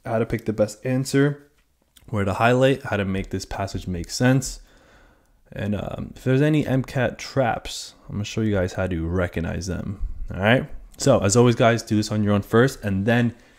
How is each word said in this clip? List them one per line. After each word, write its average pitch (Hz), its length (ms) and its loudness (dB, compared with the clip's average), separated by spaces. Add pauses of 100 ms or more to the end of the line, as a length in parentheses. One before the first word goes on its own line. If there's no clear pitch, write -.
how 113 160 -2
to 117 60 0
pick 113 180 -6
the - 80 -2
best 104 340 -2
answer, 139 640 0 (600)
where 101 140 0
to 95 100 0
highlight, 127 500 4
how 113 120 -4
to 101 80 0
make 95 260 -4
this 95 140 -4
passage - 440 -6
make 87 220 -6
sense. 131 500 0 (880)
And, 101 240 -6
um, - 400 -8
if - 80 -20
there's 131 200 2
any 151 220 2
M 127 200 0
cat - 340 -2
traps, - 760 -4 (140)
I'm - 80 -12
gonna 101 80 -4
show - 180 -4
you 107 120 0
guys 92 200 0
how 95 120 -2
to 85 220 -2
recognize 85 580 -2
them, 87 400 -6 (260)
all 85 80 -8
right? 131 300 2 (280)
So, 123 200 4
as 101 180 2
always, 120 200 6
guys, 117 260 4
do - 140 -2
this 107 160 0
on 107 100 0
your 104 120 2
own 101 80 2
first, 123 420 2
and 98 220 -2
then 117 280 2 (240)